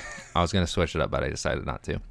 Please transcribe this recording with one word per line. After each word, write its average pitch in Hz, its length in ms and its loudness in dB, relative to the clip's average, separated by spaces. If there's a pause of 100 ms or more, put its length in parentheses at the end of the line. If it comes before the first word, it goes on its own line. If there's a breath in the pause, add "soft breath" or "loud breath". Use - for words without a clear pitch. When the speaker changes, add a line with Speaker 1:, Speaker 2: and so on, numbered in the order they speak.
(120)
Speaker 1:
<laughs> - 240 -10
Speaker 2:
I 87 60 6
was 85 100 4
gonna 92 160 4
switch 85 260 2
it 80 80 2
up, 60 80 2
but 67 140 0
I 67 60 0
decided - 360 -2
not - 180 -6
to. 85 280 -4